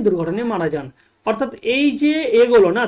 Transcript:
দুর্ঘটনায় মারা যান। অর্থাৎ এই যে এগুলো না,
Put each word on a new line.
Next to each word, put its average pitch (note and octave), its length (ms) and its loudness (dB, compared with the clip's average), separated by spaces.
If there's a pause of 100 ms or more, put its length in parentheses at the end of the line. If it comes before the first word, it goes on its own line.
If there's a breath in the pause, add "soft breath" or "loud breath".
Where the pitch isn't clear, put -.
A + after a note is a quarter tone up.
দুর্ঘটনায় F#3 480 -2
মারা E3 220 -2
যান। C3+ 140 -8 (360 soft breath)
অর্থাৎ A3 260 -4 (240)
এই C#4+ 100 0 (160)
যে D4+ 120 2 (280)
এগুলো A#3+ 260 6 (100)
না, B3 100 0